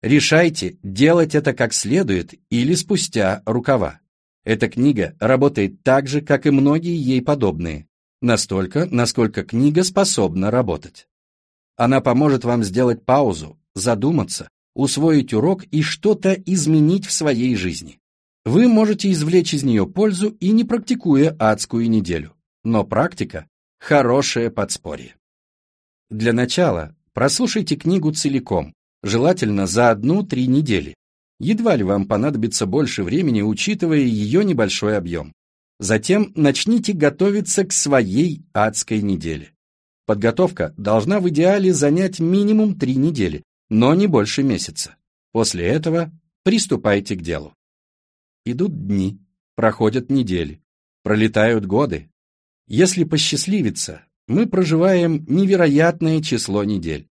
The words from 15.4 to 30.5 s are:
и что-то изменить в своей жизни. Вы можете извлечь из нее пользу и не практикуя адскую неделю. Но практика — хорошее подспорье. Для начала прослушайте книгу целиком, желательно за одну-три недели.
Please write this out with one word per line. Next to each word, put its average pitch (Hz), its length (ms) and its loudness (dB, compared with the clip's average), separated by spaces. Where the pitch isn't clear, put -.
и 151 100 0
что-то 196 520 0
изменить 170 720 0
в - 60 -8
своей 127 440 0
жизни. 90 420 -8
Вы 185 240 4
можете 214 420 2
извлечь 165 440 0
из 143 100 -2
нее 110 220 2
пользу 202 420 -2
и 202 240 -2
не 226 120 4
практикуя 160 760 0
адскую 113 520 0
неделю. 85 440 -2
Но 113 220 0
практика — 104 640 -4
хорошее 123 680 0
подспорье. 76 680 -8
Для 110 220 0
начала 123 640 0
прослушайте 151 640 -2
книгу 165 380 -2
целиком, 123 600 -4
желательно 110 640 0
за 117 240 2
одну-три 127 560 0
недели. 120 480 0